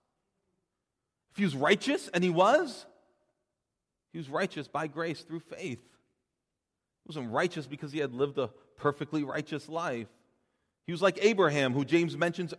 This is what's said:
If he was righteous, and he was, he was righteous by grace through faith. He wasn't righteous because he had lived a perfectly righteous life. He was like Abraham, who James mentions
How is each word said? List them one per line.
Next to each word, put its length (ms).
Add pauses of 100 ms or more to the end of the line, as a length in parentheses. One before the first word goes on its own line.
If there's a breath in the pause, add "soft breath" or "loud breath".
(1300)
If 80
he 60
was 120
righteous, 520
and 140
he 60
was, 560 (1300)
he 60
was 100
righteous 400
by 200
grace 340
through 180
faith. 400
He 1300
wasn't 260
righteous 340
because 260
he 60
had 140
lived 240
a 140 (260 soft breath)
perfectly 480
righteous 420
life. 420 (760)
He 80
was 80
like 220
Abraham, 500
who 100
James 320
mentions 440